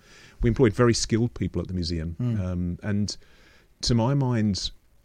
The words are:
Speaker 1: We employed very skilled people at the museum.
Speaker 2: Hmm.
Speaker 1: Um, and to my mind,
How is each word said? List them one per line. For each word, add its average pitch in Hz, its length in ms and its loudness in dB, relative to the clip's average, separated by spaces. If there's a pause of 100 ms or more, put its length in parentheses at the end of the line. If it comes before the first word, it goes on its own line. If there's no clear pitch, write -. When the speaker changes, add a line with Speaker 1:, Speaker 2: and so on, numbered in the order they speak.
(420)
Speaker 1:
We 120 80 2
employed 117 240 4
very 120 200 4
skilled 117 400 0
people 87 280 -4
at - 60 -6
the 92 60 -8
museum. 85 460 -4
Speaker 2:
Hmm. 120 200 -2
Speaker 1:
Um, 90 440 -4
and 101 340 -2 (640)
to 123 140 2
my 117 180 2
mind, 120 560 0 (360)